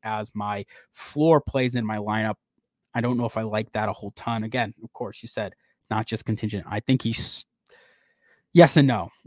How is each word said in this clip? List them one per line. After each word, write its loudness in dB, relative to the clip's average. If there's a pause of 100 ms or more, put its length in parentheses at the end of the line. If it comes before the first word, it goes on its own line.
as -6
my -6 (260)
floor 2
plays -2
in -2
my -4
lineup. -2 (580)
I 0
don't 0
know 0
if -6
I -2
like -4
that 0
a -4
whole -10
ton. -4
Again, -4 (100)
of -18
course, -10
you -16
said -6 (360)
not 0
just -6
contingent. -4
I -4
think 2
he's -4 (1080)
yes 8
and 8
no. -2 (180)